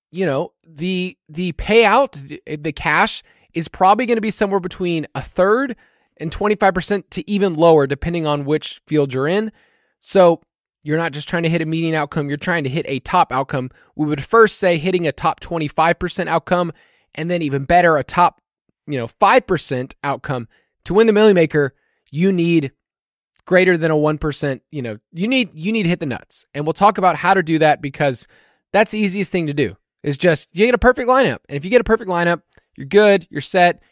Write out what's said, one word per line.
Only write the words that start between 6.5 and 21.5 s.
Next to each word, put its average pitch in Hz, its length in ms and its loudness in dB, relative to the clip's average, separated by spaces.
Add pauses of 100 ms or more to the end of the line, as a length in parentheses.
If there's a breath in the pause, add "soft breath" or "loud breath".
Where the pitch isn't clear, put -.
percent 190 380 -4
to - 200 -10
even 196 220 0
lower, 156 340 4
depending 160 400 -6
on 147 160 -4
which 147 440 -4
field 143 260 0
you're 131 140 -2
in. 214 260 -2 (480)
So 175 400 4 (420)
you're 147 140 -4
not 165 160 -4
just 147 160 -12
trying 170 140 -2
to 160 60 0
hit 165 120 0
a 156 40 -4
median 160 300 -4
outcome, 147 320 -4
you're 143 100 -4
trying 170 280 -4
to 131 40 -6
hit 143 200 -4
a 135 100 -6
top 175 320 0
outcome. 127 380 -4 (260 soft breath)
We 151 100 -2
would 147 180 -4
first 226 340 4
say 175 200 0
hitting 170 300 -2
a 139 60 0
top - 260 -4
twenty-five 165 580 -2
percent 175 300 -6
outcome, 170 460 -2 (420 soft breath)
and 165 160 -6
then 175 100 -2
even 139 220 -2
better, 170 320 4
a 135 80 0
top, - 380 0 (440)
you 147 120 -6
know, 117 100 -6
five 233 400 2
percent 135 560 -4
outcome. 127 460 -6 (360)
To 170 80 -6
win 220 140 6
the 214 60 4
Millie 208 200 6
Maker, 156 400 2 (380)